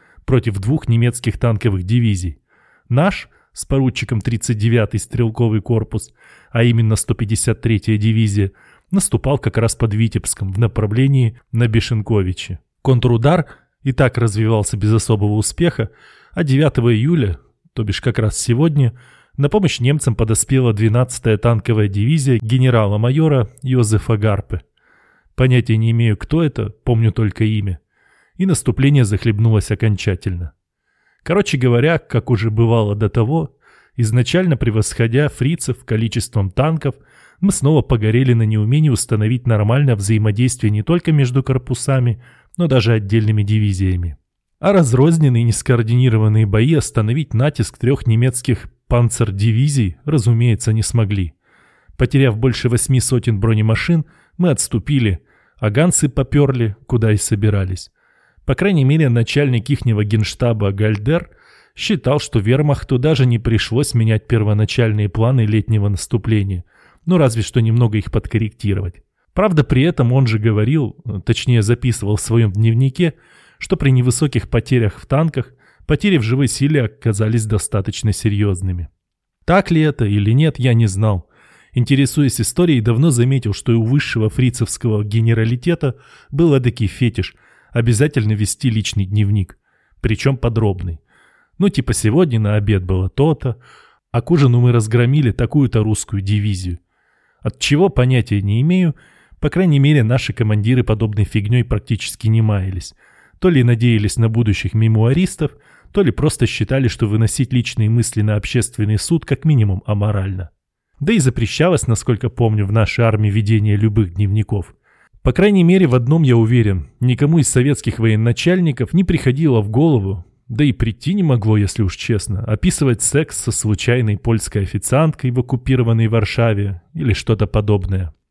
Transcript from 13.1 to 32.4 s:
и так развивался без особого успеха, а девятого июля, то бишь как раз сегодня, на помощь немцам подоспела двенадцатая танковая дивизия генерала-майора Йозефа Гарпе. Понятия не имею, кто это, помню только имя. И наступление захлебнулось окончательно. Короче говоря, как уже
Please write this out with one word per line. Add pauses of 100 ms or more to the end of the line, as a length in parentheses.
и
так
развивался
без
особого
успеха, (420)
а
девятого
июля, (340)
то
бишь
как
раз
сегодня, (380)
на
помощь
немцам
подоспела
двенадцатая
танковая
дивизия
генерала-майора (120)
Йозефа
Гарпе. (760)
Понятия
не
имею,
кто
это,
помню
только
имя. (560)
И
наступление
захлебнулось
окончательно. (680)
Короче
говоря,
как
уже